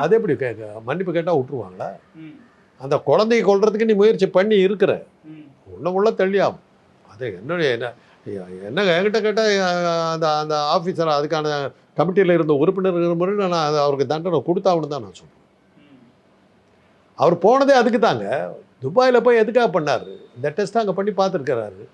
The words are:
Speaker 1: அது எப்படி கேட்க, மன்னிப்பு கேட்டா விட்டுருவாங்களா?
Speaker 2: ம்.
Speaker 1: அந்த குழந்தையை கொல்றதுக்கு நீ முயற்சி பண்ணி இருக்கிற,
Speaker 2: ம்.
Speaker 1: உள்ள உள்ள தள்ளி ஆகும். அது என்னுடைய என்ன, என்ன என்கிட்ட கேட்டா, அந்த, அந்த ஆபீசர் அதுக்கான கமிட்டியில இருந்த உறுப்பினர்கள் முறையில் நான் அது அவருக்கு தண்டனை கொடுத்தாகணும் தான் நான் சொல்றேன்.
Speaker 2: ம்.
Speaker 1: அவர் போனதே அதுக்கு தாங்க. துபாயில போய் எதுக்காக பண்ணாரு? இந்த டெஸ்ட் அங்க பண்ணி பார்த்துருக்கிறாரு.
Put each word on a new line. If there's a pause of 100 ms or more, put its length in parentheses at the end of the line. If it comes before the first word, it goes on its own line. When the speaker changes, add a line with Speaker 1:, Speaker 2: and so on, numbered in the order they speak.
Speaker 1:
அது
எப்படி
கேட்க, (220)
மன்னிப்பு
கேட்டா
விட்டுருவாங்களா? (300)
Speaker 2:
ம். (460)
Speaker 1:
அந்த (120)
குழந்தையை
கொல்றதுக்கு
நீ
முயற்சி
பண்ணி
இருக்கிற, (380)
Speaker 2:
ம். (260)
Speaker 1:
உள்ள
உள்ள (100)
தள்ளி
ஆகும். (420)
அது (160)
என்னுடைய
என்ன, (800)
என்ன
என்கிட்ட
கேட்டா, (680)
அந்த, (120)
அந்த (140)
ஆபீசர்
அதுக்கான (400)
கமிட்டியில
இருந்த
உறுப்பினர்கள்
முறையில்
நான்
அது
அவருக்கு
தண்டனை
கொடுத்தாகணும்
தான்
நான்
சொல்றேன். (400)
Speaker 2:
ம். (1160)
Speaker 1:
அவர் (100)
போனதே
அதுக்கு
தாங்க. (580)
துபாயில
போய்
எதுக்காக
பண்ணாரு? (240)
இந்த
டெஸ்ட்
அங்க
பண்ணி
பார்த்துருக்கிறாரு. (120)